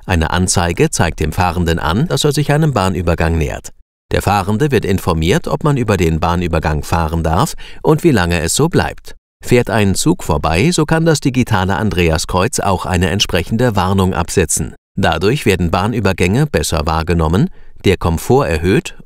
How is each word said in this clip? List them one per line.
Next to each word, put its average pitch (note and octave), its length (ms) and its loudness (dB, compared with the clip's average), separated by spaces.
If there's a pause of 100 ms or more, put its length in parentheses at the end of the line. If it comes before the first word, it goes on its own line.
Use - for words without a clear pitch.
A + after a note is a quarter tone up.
Eine D#2+ 240 2
Anzeige F2+ 600 0
zeigt E2 300 -2
dem D2 100 -2
Fahrenden F2 480 0
an, G2+ 300 0
dass C#3+ 160 -2
er D3 80 2
sich D3 180 -2
einem D3+ 220 2
Bahnübergang E2+ 680 0
nähert. C2 300 -4 (420)
Der F2+ 120 0
Fahrende G#2 500 0
wird G#2+ 120 2
informiert, F#2 640 0
ob D#3 160 -4
man D3 140 2
über A2 200 0
den E2 220 2
Bahnübergang E2 640 0
fahren E2+ 400 -2
darf - 320 0 (280)
und D3+ 200 2
wie E3+ 80 4
lange F2 300 2
es D#2+ 160 -2
so D3+ 120 2
bleibt. - 460 -4 (300)
Fährt B2 260 2
ein G2+ 240 2
Zug - 300 0
vorbei, E2 480 0
so D#3 120 0
kann D#3+ 200 0
das D#3+ 160 2
digitale G#2+ 560 0
Andreaskreuz F2+ 800 0
auch F#2+ 280 -2
eine F2 240 0
entsprechende G#2 680 0
Warnung F#2 360 2
absetzen. - 640 -2 (240)
Dadurch F#2+ 480 0
werden F2 240 2
Bahnübergänge G2 760 0
besser D#2 400 -2
wahrgenommen, E2 640 0 (360)
der F#2 120 4
Komfort G2+ 500 0
erhöht E2+ 600 0